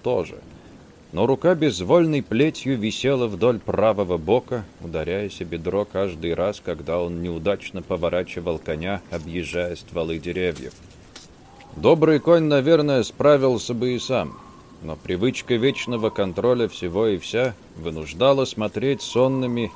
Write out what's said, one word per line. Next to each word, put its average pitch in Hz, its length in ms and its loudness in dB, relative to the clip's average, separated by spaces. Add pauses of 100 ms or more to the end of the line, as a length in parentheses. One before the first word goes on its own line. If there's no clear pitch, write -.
то 113 220 0
же. - 140 -16 (720)
Но 90 120 2
рука 135 300 2
безвольной 147 680 2
плетью 135 560 0
висела 120 500 0
вдоль 107 320 0
правого 98 580 0
бока, 104 480 0 (160)
ударяясь 85 600 -6
о 90 40 -6
бедро 87 400 -2
каждый 87 480 -4
раз, 90 300 -2
когда 82 360 -4
он 87 220 -4
неудачно 87 600 -4
поворачивал 85 800 -2
коня, 82 500 -6
объезжая 85 680 -6
стволы 82 420 -6
деревьев. 82 540 -4 (1040)
Добрый 151 420 4
конь, 165 240 6
наверное, 147 600 4
справился 131 720 4
бы 123 220 0
и 117 40 -4
сам, 98 380 -4 (460)
но 78 140 -8
привычка 113 580 -2
вечного 117 540 0
контроля 110 580 0
всего 92 400 -2
и 101 100 0
вся 117 380 -4 (220)
вынуждала 82 680 0
смотреть 110 580 -2
сонными 123 760 0